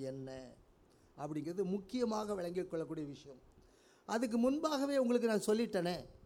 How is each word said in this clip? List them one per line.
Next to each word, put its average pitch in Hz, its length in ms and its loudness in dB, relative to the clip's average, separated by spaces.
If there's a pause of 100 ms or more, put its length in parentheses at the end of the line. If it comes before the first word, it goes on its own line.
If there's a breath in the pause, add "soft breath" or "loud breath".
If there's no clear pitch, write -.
என்ன 131 280 -6 (880 soft breath)
அப்படிங்கிறது 151 460 -2
முக்கியமாக 208 720 0
விளங்கிக் 175 360 -2
கொள்ளக்கூடிய 156 360 -4
விஷயம். 139 320 -14 (680 soft breath)
அதுக்கு 233 300 0
முன்பாகவே 277 600 2
உங்களுக்கு 233 340 4
நான் 208 160 2
சொல்லிட்டேனே, 196 500 2 (280)